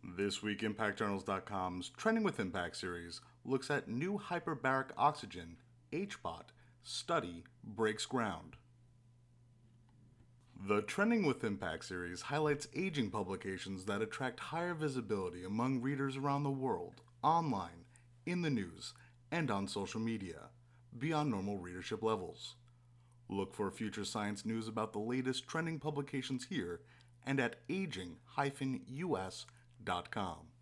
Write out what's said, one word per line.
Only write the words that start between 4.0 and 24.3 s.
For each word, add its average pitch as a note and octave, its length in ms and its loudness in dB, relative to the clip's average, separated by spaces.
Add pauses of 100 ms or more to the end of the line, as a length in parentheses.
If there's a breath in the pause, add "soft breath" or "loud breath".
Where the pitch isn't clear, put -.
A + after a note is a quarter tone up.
hyperbaric C#3 680 0 (100)
oxygen, F2+ 640 0 (340)
H G3 300 -4
bot, E2 300 -6 (300 soft breath)
study F2+ 640 -2 (180)
breaks G#2+ 440 2
ground. F#2+ 500 0 (2000)
The G#3 140 8
Trending G#3+ 460 4
with B2+ 180 4
Impact G2 400 0
series F2+ 380 -4
highlights D3 520 2
aging D3 360 0
publications F#2+ 760 -2
that G2+ 160 2
attract B2 400 -2
higher F3 320 -2
visibility G#2 720 0
among A#2 380 2
readers C3+ 340 0
around C#3+ 280 2
the C#3 60 2
world, A#2+ 520 0 (200)
online, A2 640 4 (400 loud breath)
in F3+ 160 0
the E3 80 2
news, G2 460 -2 (360 loud breath)
and D#3 200 2
on G2 180 2
social G2+ 320 -2
media, G#2+ 480 -2 (500 soft breath)
beyond D3+ 320 2
normal G2+ 280 0
readership F2+ 440 -4
levels. G#2+ 520 0 (760 soft breath)
Look G2 240 0
for G2 180 0
future G#2 360 -4
science G#2 400 -2